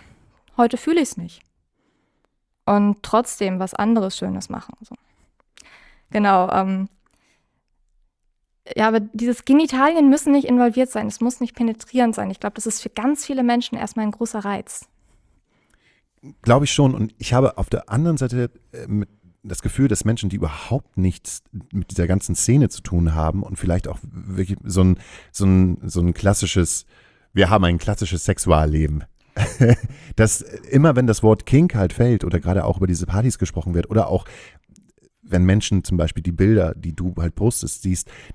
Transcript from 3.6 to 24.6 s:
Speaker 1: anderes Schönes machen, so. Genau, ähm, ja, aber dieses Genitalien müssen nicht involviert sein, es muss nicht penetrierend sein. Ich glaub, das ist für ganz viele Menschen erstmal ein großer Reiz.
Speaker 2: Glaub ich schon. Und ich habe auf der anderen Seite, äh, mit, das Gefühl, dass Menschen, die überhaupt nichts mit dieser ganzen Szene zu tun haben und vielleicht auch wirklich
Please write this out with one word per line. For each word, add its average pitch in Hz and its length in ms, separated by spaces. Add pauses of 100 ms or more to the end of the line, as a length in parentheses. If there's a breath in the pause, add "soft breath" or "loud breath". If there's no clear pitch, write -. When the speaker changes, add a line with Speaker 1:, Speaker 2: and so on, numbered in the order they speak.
Speaker 1:
anderes 208 420
Schönes 185 320
machen, - 320
so. - 140 (1160 soft breath)
Genau, 196 400
ähm, 190 380 (1900)
ja, 220 120
aber 220 120
dieses 226 440
Genitalien 294 640
müssen 285 240
nicht 277 160
involviert 247 420
sein, 214 160
es 208 140
muss 247 200
nicht 233 140
penetrierend 233 600
sein. 202 160
Ich 190 100
glaub, 208 140
das - 120
ist 214 140
für - 80
ganz 277 380
viele 269 160
Menschen 240 340
erstmal 214 300
ein 208 60
großer 220 320
Reiz. - 440 (1500)
Speaker 2:
Glaub 123 220
ich 143 100
schon. 131 220
Und 107 240
ich - 160
habe 131 240
auf - 100
der - 220
anderen 156 260
Seite, 123 340 (220)
äh, - 140
mit, 101 220 (340)
das - 180
Gefühl, - 280
dass 107 160
Menschen, 110 260
die 95 60
überhaupt 85 600
nichts - 460 (280)
mit 98 200
dieser 87 160
ganzen 92 280
Szene 127 360
zu - 100
tun 85 340
haben 80 280
und - 160
vielleicht 87 300
auch 67 140
wirklich 95 640